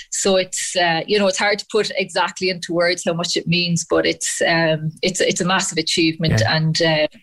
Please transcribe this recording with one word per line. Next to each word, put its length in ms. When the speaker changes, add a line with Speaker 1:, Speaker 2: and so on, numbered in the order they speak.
Speaker 1:
So 240
it's, 400
uh, 320
you 140
know, 80
it's 100
hard 220
to 100
put 240
exactly 560
into 240
words 320
how 60
much 240
it 100
means, 420
but 180
it's, 360
um, 480
it's, 180
it's 200
a 40
massive 340
achievement 640
Speaker 2:
Yeah. 160
Speaker 1:
and, 240
uh, 260